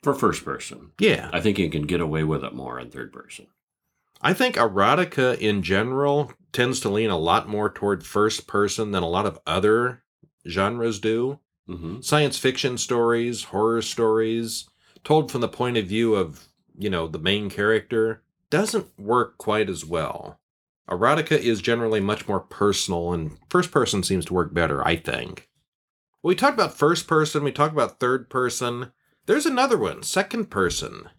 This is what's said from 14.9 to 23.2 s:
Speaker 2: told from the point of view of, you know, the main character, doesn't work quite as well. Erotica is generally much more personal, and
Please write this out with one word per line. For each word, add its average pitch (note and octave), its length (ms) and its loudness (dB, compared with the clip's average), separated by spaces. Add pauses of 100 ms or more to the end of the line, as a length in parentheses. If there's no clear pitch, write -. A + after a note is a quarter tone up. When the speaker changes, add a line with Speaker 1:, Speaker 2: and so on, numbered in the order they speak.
Speaker 2:
told D#3 260 4
from B2 120 -4
the A2 60 -2
point B2 280 -2
of A2 100 0
view A2 280 2
of, E2+ 340 -2 (300)
you G2+ 100 -4
know, F2 180 -2
the D#2+ 120 -8
main G2 320 0
character, A2 720 0 (260)
doesn't G#3 500 -2
work A#2 380 0
quite G#2+ 320 0
as D#2+ 160 -6
well. D#2+ 560 -6 (480)
Erotica D3 500 2
is A2+ 220 0
generally A2+ 400 0
much G#2 260 -2
more G2 140 -2
personal, F2+ 720 0
and D#2+ 240 -4 (140)